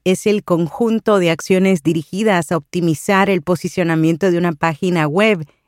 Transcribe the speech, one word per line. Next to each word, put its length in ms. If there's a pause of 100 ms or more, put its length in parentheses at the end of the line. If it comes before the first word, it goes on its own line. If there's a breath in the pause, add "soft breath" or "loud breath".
es 240
el 160
conjunto 760
de 120
acciones 520
dirigidas 680
a 60
optimizar 720
el 120
posicionamiento 880
de 80
una 140
página 560
web 400 (200 soft breath)